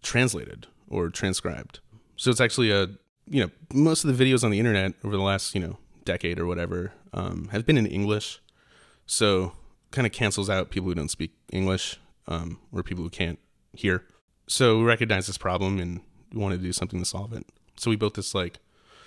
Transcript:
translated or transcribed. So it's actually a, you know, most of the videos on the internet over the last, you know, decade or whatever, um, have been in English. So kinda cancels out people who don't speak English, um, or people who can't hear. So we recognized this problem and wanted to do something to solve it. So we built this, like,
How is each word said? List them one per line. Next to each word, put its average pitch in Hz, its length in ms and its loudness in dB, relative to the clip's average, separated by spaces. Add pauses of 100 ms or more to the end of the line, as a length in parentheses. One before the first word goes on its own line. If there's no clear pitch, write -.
translated 120 640 -2 (220)
or 85 220 -2
transcribed. 90 680 -4 (360)
So - 140 0
it's 113 100 2
actually 117 300 4
a, 98 160 4 (420)
you 135 140 2
know, 90 80 -2 (240)
most 156 300 4
of 135 120 2
the 131 80 6
videos 127 200 4
on 110 60 4
the 101 80 2
internet 101 360 2 (100)
over 104 120 -2
the 95 60 2
last, 98 320 0
you 98 60 0
know, 87 160 -6 (280)
decade 87 340 -2
or 85 80 -2
whatever, 87 460 -4 (200)
um, 92 400 -6
have 110 140 -2
been 156 100 6
in 110 100 4
English. 104 540 -2 (640)
So 95 480 2 (380)
kinda 123 200 2
cancels 101 380 0
out 95 220 0
people 92 180 -2
who 87 60 0
don't 73 160 -4
speak - 220 -6 (200)
English, 95 460 0 (280)
um, 82 320 -6 (140)
or 90 100 -4
people 90 220 -6
who 85 60 -8
can't 85 280 -4 (340)
hear. 92 320 0 (420)
So 113 320 4
we 113 60 4
recognized 110 440 2
this 95 100 -8
problem 95 400 0
and 87 220 -4 (320)
wanted 98 260 -2
to 90 40 -6
do 90 100 -4
something 90 260 -4
to 87 60 -4
solve 101 280 -8
it. - 120 -12 (320)
So - 140 -2
we 110 60 4
built 107 180 0
this, - 200 -8
like, 90 240 -4 (480)